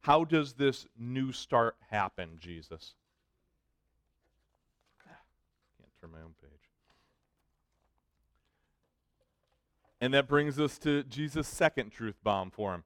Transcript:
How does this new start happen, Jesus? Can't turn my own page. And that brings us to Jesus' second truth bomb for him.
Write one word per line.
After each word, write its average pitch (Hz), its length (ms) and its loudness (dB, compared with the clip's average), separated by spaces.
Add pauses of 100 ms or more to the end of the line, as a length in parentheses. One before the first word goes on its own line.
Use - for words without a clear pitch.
How 156 220 6
does 151 320 0
this 135 320 0 (100)
new 127 340 -6
start 117 460 0 (120)
happen, 92 500 -4
Jesus? 82 560 -16 (2000)
Can't 135 160 -20 (800)
turn 82 100 -20
my 80 100 -20
own 82 200 -20
page. 73 100 -20 (3500)
And 127 120 2
that 139 140 6
brings 147 320 2
us 151 200 0
to 147 240 2
Jesus' 139 440 -6
second 139 420 0
truth 110 320 -10
bomb 95 300 0
for 98 240 -4
him. 85 100 -10